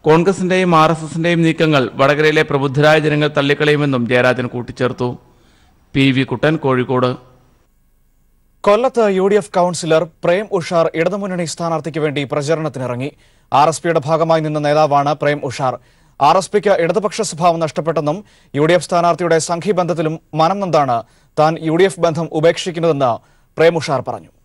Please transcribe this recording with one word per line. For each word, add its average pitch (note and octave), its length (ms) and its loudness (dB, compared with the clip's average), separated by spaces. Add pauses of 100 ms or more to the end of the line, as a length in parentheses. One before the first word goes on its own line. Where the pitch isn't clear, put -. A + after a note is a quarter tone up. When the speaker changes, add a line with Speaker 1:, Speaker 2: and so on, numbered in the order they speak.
Speaker 1:
കോൺഗ്രസിന്റെയും F3+ 720 2
ആർ D#3 140 4
എസ് D#3+ 120 -12
എസിന്റെയും E3 380 0
നീക്കങ്ങൾ D#3 380 2 (180)
വടകരയിലെ D3+ 480 2
പ്രബുദ്ധരായ C#3+ 560 2
ജനങ്ങൾ D3+ 320 0
തള്ളിക്കളയുമെന്നും C#3+ 720 0
ജയരാജൻ B2 440 2
കൂട്ടിച്ചേർത്തു. B2 540 -4 (840)
പി C3+ 100 4 (100)
വി C3+ 140 0
കുട്ടൻ, C#3+ 240 0 (100)
കോഴിക്കോട്. B2+ 480 0 (1600)
Speaker 2:
കൊല്ലത്ത് A#3 360 2 (140)
യു F#3+ 140 0
ഡി G#3 80 2
എഫ് - 180 -8
കൗൺസിലർ E3+ 460 0 (200)
പ്രേം F3+ 220 0 (120)
ഉഷാർ E3 280 0 (140)
ഇടതുമുന്നണി F3+ 540 -4
സ്ഥാനാർത്ഥിക്ക് D#3+ 520 -6
വേണ്ടി C#3+ 160 -4 (100)
പ്രചരണത്തിനിറങ്ങി. C#3+ 760 -4 (500)
ആർ D#3 120 4
എസ് - 120 -8
പിയുടെ E3 240 0
ഭാഗമായി D#3+ 380 0
നിന്ന D3+ 200 -4
നേതാവാണ് D3 460 2 (100)
പ്രേം D3 180 -2 (100)
ഉഷാർ. B2+ 260 -4 (520)
ആർ E3 120 6
എസ് - 140 -6
പിക്ക് G3 200 2 (100)
ഇടതുപക്ഷ F#3 460 -2
സ്വഭാവം E3 340 0
നഷ്ടപ്പെട്ടെന്നും D#3 540 -4 (400)
യു D3 120 2
ഡി F3 80 4
എഫ് - 100 -2
സ്ഥാനാർത്ഥിയുടെ E3+ 500 0 (120)
സംഘിബന്ധത്തിലും E3+ 680 -2 (240)
മനം F3+ 220 2
നൊന്താണ് D3 360 0 (420)
താൻ D#3 140 4 (140)
യു D#3 120 0
ഡി F#3+ 100 6
എഫ് E3+ 160 -6
ബന്ധം D#3+ 220 -2 (120)
ഉപേക്ഷിക്കുന്നതെന്ന് D#3+ 720 0 (460)
പ്രേം E3 240 4
ഉഷാർ C3 280 -2
പറഞ്ഞു. F#2 220 -12 (140)